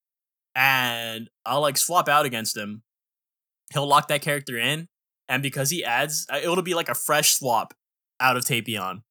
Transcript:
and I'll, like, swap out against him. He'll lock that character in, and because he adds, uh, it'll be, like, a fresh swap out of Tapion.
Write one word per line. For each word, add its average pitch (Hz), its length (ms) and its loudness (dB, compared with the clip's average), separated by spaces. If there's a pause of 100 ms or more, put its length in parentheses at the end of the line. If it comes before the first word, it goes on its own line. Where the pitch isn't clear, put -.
(560)
and 120 720 0 (160)
I'll, 131 140 2
like, 143 160 2
swap 165 320 2
out 147 180 4
against 113 300 -4
him. 107 260 -8 (920)
He'll 143 140 0
lock 143 220 4
that 147 140 0
character 139 360 -4
in, 147 300 -2 (400)
and 135 140 0
because 139 280 -2
he 170 140 -4
adds, 143 480 -2
uh, 143 100 -2
it'll 175 200 0
be, 175 120 -4
like, 165 140 -2
a 120 60 -2
fresh 147 380 2
swap 113 420 0 (460)
out 127 160 4
of 120 80 -2
Tapion. 107 680 -4